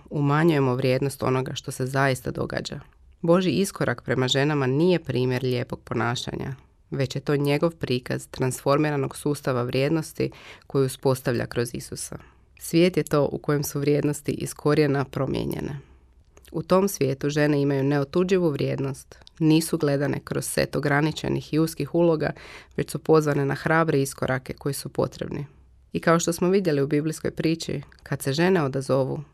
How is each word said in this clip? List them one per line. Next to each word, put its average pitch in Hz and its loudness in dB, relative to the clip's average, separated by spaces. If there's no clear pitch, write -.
umanjujemo 147 2
vrijednost 131 0
onoga 131 -2
što - -10
se 135 -4
zaista 135 0
događa. - -6
Božji 175 4
iskorak 135 -2
prema 127 0
ženama 139 2
nije 160 4
primjer 127 -2
lijepog 123 -4
ponašanja, 123 -4
već 139 -2
je 139 -4
to 147 0
njegov 143 2
prikaz 127 -4
transformiranog 143 0
sustava 139 -2
vrijednosti 135 -2
koju 139 2
uspostavlja 127 0
kroz 120 -4
Isusa. - -12
Svijet 175 2
je 151 0
to 143 2
u 139 -6
kojem 147 -2
su 147 -6
vrijednosti 147 0
iz - -6
korijena 147 2
promijenjene. - -4
U 156 -6
tom 185 2
svijetu 139 -2
žene 147 2
imaju 139 2
neotuđivu 175 2
vrijednost, 135 -4
nisu 160 4
gledane 143 0
kroz 143 -4
set - 0
ograničenih 143 0
i 147 2
uskih 160 -2
uloga, 160 4
već - -2
su 147 -6
pozvane 147 4
na 139 0
hrabre 160 2
iskorake - -4
koji - -6
su - -8
potrebni. - -4
I 170 -2
kao 170 4
što 170 -2
smo 175 0
vidjeli 185 2
u 139 0
biblijskoj 151 -2
priči, 160 -2
kad - -6
se 135 -2
žene 175 2
odazovu, 135 -2